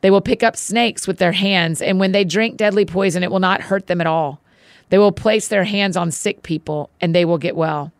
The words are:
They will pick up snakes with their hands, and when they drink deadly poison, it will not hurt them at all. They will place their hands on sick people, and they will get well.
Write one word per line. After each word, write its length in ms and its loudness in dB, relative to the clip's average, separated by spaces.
They 100 4
will 100 6
pick 220 -2
up 140 2
snakes 500 -4
with 120 -4
their 140 2
hands, 480 0
and 200 0
when 100 2
they 140 2
drink 320 -2
deadly 280 2
poison, 380 -2
it 80 -2
will 80 0
not 240 0
hurt 240 -2
them 140 -2
at 80 0
all. 320 -2
They 80 6
will 140 6
place 340 0
their 160 0
hands 340 -2
on 140 -2
sick 320 -6
people, 480 -6
and 140 0
they 100 4
will 140 0
get 160 -4
well. 460 -4